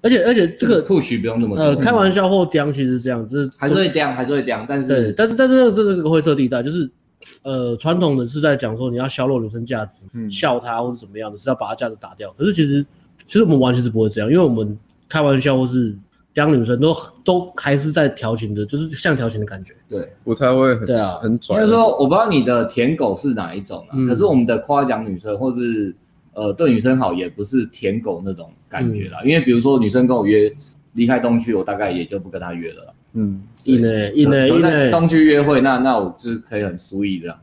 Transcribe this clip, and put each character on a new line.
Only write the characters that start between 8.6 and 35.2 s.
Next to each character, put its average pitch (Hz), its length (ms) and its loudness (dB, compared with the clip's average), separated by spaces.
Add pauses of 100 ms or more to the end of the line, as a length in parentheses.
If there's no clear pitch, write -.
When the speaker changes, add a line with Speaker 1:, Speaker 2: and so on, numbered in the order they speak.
Speaker 1:
说 127 140 -4
你 120 80 -4
要 131 100 -4
削 127 180 -4
弱 131 140 0
女 110 80 -6
生 113 160 -10
价 117 220 -6
值， - 260 -20
Speaker 3:
嗯。 113 180 -10
Speaker 1:
笑 120 300 -2
她 117 220 -6
或 123 80 -6
者 120 60 -10
怎 110 120 -20
么 104 100 -16
样 107 140 -10
的， 104 60 -18
是 131 100 -8
要 131 60 0
把 107 140 -6
她 113 60 -6
价 120 140 -6
值 110 100 -12
打 - 180 -20
掉。 101 200 -14
可 143 80 -2
是 208 80 2
其 165 140 2
实， 143 180 0 (400)
其 - 80 -20
实 220 100 4
我 190 60 4
们 147 100 4
完 127 140 4
全 123 100 0
是 120 60 0
不 110 100 -2
会 110 120 2
这 107 100 -6
样， 110 100 -2
因 170 80 4
为 185 60 4
我 147 60 2
们 107 280 -4 (300)
开 156 140 -2
玩 135 180 2
笑 135 160 2
或 131 100 2
是 120 300 -2 (380)
刁 147 200 2
女 120 80 2
生 120 160 0
都， 156 160 2 (300)
都 180 320 0
还 143 220 0
是 151 120 -2
在 151 160 2
调 117 300 -4
情 107 180 -6
的， 104 120 -4
就 143 100 -6
是 160 120 -4
像 147 280 -2
调 120 100 -2
情 107 140 -6
的 104 60 -6
感 95 180 -14
觉。 - 80 -20 (160)
Speaker 2:
对。 95 180 -8 (160)
Speaker 3:
不 117 120 -2
太 127 200 0
会 131 220 4
很， 110 100 -6
Speaker 1:
对 120 120 0
啊。 98 140 0 (100)
Speaker 3:
很 113 160 0
拽 - 180 -4
那 220 80 2
种。 214 120 4
Speaker 2:
应 233 40 4
该 - 60 6
说， - 100 2
我 139 100 2
不 147 80 2
知 202 40 4
道 226 100 2
你 147 140 2
的 117 240 0
舔 123 280 0
狗 113 220 -2
是 139 160 -4
哪 90 220 -6
一 101 80 -10
种 92 260 -14
啊， - 60 -18
Speaker 1:
嗯。 131 120 0
Speaker 2:
可 120 80 0
是 196 120 2
我 165 80 4
们 123 100 4
的 117 140 0
夸 139 260 0
奖 113 220 -2
女 92 120 -8
生 104 200 -6
或 127 120 -4
是， 113 440 -4 (400)
呃， 107 180 -4
对 151 180 2
女 110 80 4
生 131 200 2
好 95 160 0
也 90 120 -4
不 101 160 -10
是 117 240 0
舔 107 340 -4
狗 95 240 -6
那 98 80 -6
种 82 180 -14 (180)
感 120 240 -4
觉 98 180 -6
啦。 - 120 -14
Speaker 1:
嗯。 123 60 2
Speaker 2:
因 160 100 4
为 131 60 0
比 123 80 4
如 117 80 4
说 135 180 4
女 110 100 2
生 123 200 2
跟 123 80 2
我 104 100 0
约 107 260 4 (420)
离 117 120 2
开 123 140 2
东 120 180 2
区， 117 160 -2
我 95 80 0
大 101 120 -6
概 98 180 -4
也 87 120 -6
就 98 140 -8
不 92 100 -12
跟 90 120 -12
她 87 120 -10
约 82 200 -10
了 - 140 -20
啦。 - 60 -20 (200)
Speaker 3:
嗯。 101 280 -4 (220)
Speaker 1:
硬 127 220 4
欸， 107 260 0
硬 139 180 4
欸， 135 200 4
Speaker 2:
对。 - 0 -
Speaker 1:
硬 160 80 4
欸。 170 40 6
Speaker 2:
可， - 20 4
可 - 0 -
在 151 280 4
东 170 180 2
区 160 160 4